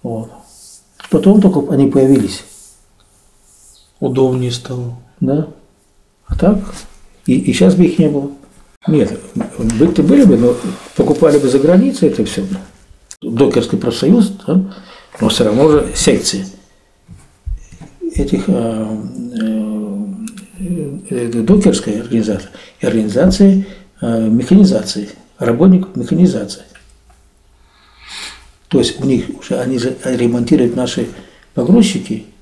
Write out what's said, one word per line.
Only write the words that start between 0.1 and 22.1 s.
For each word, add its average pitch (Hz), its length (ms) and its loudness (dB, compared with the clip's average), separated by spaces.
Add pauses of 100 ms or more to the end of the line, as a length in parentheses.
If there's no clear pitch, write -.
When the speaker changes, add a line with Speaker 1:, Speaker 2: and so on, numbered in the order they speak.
Speaker 1:
Потом 196 320 4
только 156 320 0
они 135 160 4
появились. 127 540 2 (1600)
Speaker 2:
Удобнее 127 520 0
стало. 123 440 -10 (240)
Speaker 1:
Да. 143 280 -2 (800)
А - 80 -4
так? 196 240 2 (680)
И, 123 120 0
и - 160 -2
щас 185 220 4
бы 175 100 6
их - 140 0
не 160 80 4
было. 143 240 -4 (560)
Нет, 147 320 0 (600)
быть-то 165 220 2
были 269 220 4
бы, 147 140 6
но 120 180 2 (400)
покупали 151 420 2
бы 135 120 2
за 131 100 2
границей 180 500 2
это - 160 -2
всё. - 180 -6 (800)
Докерский 123 560 0
профсоюз, 175 560 0 (140)
да? 185 160 2 (560)
Но 110 100 0
всё 123 140 0
равно 117 260 4
же 151 240 2
секции - 540 -2 (1700)
этих, - 320 -2
э, 110 500 -4 (420)
э, 110 680 -6 (1040)
э, 123 160 -4 (160)
докерской 147 580 2
организации 107 460 -4 (320)